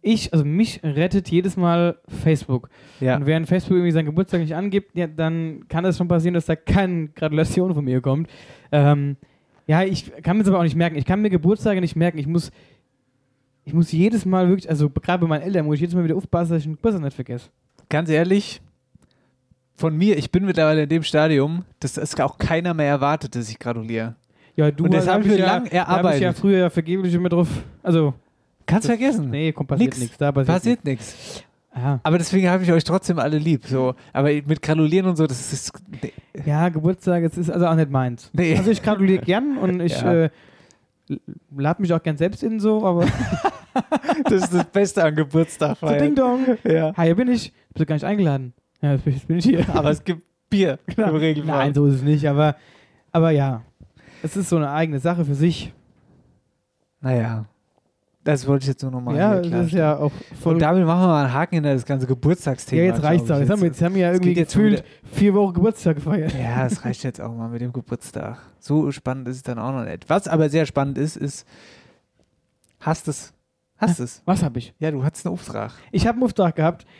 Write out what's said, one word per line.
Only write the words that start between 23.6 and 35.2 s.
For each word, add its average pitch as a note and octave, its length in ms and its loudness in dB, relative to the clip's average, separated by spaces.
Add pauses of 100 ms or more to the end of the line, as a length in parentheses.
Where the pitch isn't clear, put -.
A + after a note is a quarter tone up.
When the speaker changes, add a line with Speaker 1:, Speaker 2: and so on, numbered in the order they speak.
Speaker 1:
Ja, D3+ 160 4
du D3 140 -4
Speaker 2:
Und F3+ 100 4
das F3+ 120 2
Speaker 1:
hast F#3 60 2
Speaker 2:
hab G#3 80 2
ich G3 60 2
Speaker 1:
mich G#3 100 6
Speaker 2:
mir F#3 80 4
Speaker 1:
ja, F#3+ 120 2
Speaker 2:
lang B3 80 -2
Speaker 1:
da - 0 -
hab - 20 -10
ich - 60 -6
ja F3+ 60 2 (140)
Speaker 2:
erarbeitet. F3 460 2
Speaker 1:
früher F#3 320 4
vergeblich F3 420 -2
immer F3 160 0
drauf, E3+ 180 2 (360)
also D#3 320 2 (520)
Speaker 2:
Kannst A3 200 0
Speaker 1:
das A#3+ 80 2
Speaker 2:
vergessen. A3 360 0
Speaker 1:
Nee, D3+ 200 -2
komm, C#3 160 -6
passiert F#3 220 2
Speaker 2:
Nix. - 120 -8
Speaker 1:
nix, A#2 160 -6
da C#3+ 140 0
passiert C3+ 240 2
Speaker 2:
Passiert A#3 300 0
Speaker 1:
nix. C3+ 280 -6
Speaker 2:
nix. - 300 -18 (320)
Speaker 1:
Ja. B2+ 280 -2
Speaker 2:
Aber D#3+ 140 2
deswegen F#3 320 2
habe F#3 140 2
ich E3+ 80 2
euch E3 120 4
trotzdem F3 340 -2
alle D3+ 200 0
lieb. D3+ 280 0
So. B2+ 300 0 (180)
Aber C#3 160 2
mit D3 320 -2
Gratulieren D#3+ 460 2
und F3+ 80 0
so, D#3 100 2